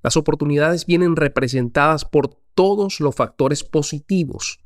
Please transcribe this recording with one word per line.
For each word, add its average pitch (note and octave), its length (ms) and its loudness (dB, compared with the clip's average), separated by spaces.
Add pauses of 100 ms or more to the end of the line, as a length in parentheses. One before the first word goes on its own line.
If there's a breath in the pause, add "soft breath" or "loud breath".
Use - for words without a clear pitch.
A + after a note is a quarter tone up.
las - 140 -2
oportunidades D3 680 0
vienen E3+ 320 2
representadas C3+ 880 0
por - 240 0 (260)
todos G3 460 0
los C#3+ 120 0
factores C3+ 520 -2
positivos D#3 1000 -4